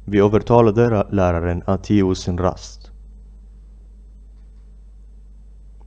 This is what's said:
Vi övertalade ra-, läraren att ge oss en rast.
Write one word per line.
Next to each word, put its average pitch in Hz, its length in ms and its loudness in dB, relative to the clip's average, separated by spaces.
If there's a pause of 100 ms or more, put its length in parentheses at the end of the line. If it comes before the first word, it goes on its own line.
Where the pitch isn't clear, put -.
Vi 101 160 0
övertalade 113 720 2
ra-, 101 200 -2
läraren 87 560 -2
att 95 240 -4
ge 104 120 2
oss 92 260 -4
en 90 100 -4
rast. - 540 -6 (3000)